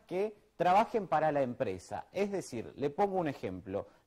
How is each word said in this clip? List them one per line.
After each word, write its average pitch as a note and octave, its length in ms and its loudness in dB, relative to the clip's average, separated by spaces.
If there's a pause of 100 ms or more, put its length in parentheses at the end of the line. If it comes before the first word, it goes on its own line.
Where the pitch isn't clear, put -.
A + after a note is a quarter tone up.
que G3+ 260 -2 (220)
trabajen F#3+ 520 4
para D#3 240 2
la C#3+ 100 2
empresa. A2+ 680 -4
Es G3+ 200 -2
decir, B2+ 440 -6
le C#3 140 -2
pongo F#3+ 280 0
un E3+ 100 0
ejemplo. F#2+ 600 -6 (200)